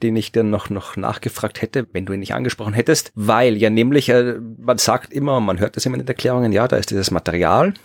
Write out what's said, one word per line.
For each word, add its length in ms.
den 140
ich 160
dann 180
noch, 220
noch 260
nachgefragt 640
hätte, 320
wenn 140
du 60
ihn 60
nicht 140
angesprochen 400
hättest, 400
weil 420
ja 140
nämlich, 400
äh, 300
man 220
sagt 340
immer, 260
man 200
hört 180
das 80
immer 100
in 60
den 60
Erklärungen, 440
ja, 160
da 100
ist 120
dieses 220
Material, 720